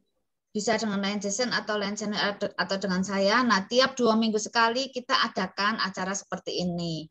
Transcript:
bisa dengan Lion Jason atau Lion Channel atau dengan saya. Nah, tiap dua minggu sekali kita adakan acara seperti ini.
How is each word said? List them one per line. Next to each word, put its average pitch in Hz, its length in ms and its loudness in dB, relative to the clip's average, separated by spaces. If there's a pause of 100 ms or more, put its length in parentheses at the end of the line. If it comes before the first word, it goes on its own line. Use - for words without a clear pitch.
(560)
bisa 214 240 0
dengan 202 240 -2
Lion 202 160 -2
Jason 202 320 -4
atau 214 240 -2
Lion 202 240 -4
Channel 208 160 -4 (400)
atau 185 240 -2
dengan 190 240 0
saya. 202 400 4
Nah, 196 240 2
tiap 262 240 4
dua 226 240 4
minggu 220 240 2
sekali 233 480 2
kita 254 320 -6
adakan 208 640 0
acara 190 320 -4
seperti 180 480 -6
ini. 170 460 -4